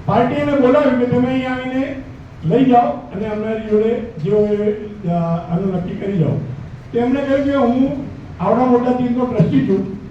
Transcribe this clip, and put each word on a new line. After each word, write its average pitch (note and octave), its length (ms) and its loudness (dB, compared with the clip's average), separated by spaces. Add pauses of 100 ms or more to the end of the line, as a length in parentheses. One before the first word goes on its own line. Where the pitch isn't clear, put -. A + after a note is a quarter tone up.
પાર્ટીએ B3 340 2
એને D4 140 0
બોલાવ્યું B3+ 480 4
કે B3 60 2
"તમે B3 220 2
અહીં C4 240 -2
આવીને B3+ 440 -4 (480)
લઈ A#3 200 4
જાઓ A#3+ 260 6
અને - 360 -8
અમારી G#3+ 440 -4
જોડે G#3+ 300 2 (240)
જે G3 60 -2
હોય G#3 180 4
એ, G#3 400 -2 (200)
અ, E3+ 40 0 (380)
આનું F#3 260 0
નક્કી F3 200 -4
કરી G3 220 -2
જાઓ." B2+ 200 2 (540)
તો A#3 60 0
એમણે C4 220 2
કહ્યું C#4 240 0
કે C#4 100 0
"હું C4 380 2 (480)
આવડા A3+ 240 2
મોટા A#3+ 280 2
તીર્થનો B3 320 0
ટ્રસ્ટી - 420 2
છું F#3+ 300 -2 (140)